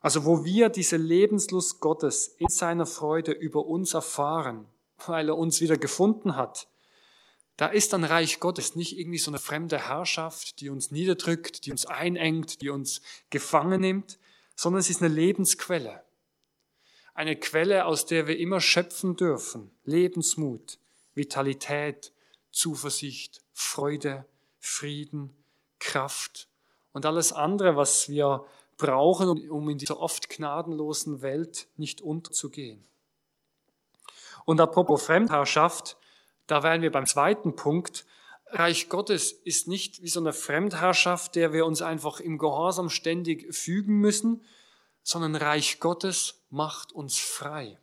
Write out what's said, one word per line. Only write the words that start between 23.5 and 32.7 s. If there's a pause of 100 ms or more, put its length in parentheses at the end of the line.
Freude, (340)
Frieden, (440)
Kraft (440)
und
alles
andere,
was
wir (320)
brauchen,
um,
um
in
dieser
oft
gnadenlosen
Welt
nicht
unterzugehen. (1600)